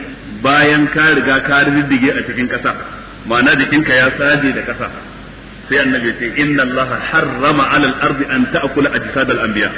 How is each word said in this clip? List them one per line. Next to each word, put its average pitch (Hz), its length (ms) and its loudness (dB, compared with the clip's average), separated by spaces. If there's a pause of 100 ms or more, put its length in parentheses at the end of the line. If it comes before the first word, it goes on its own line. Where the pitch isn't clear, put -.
(380)
bayan 147 500 4
ka 156 220 2
riga 135 280 2
ka 143 240 0
riddige 143 480 2
a 131 120 -2
cikin 123 260 -4
ƙasa. 123 240 -2 (500)
Ma'ana 123 320 2
jikinka 143 380 2
ya 127 200 6
saje 143 400 2
da 110 100 -4
ƙasa. 117 260 -6 (760)
Sai 135 160 0
annabi 131 280 0
ya 113 100 -2
ce 123 180 -6
inna 147 280 2
Allah 127 260 -2 (140)
harrama 143 600 0
'ala 139 240 2
al-ardi 139 380 0
an 127 240 0
ta'kula 143 420 0
ajsad 127 400 -2
al-anbiya. 107 480 0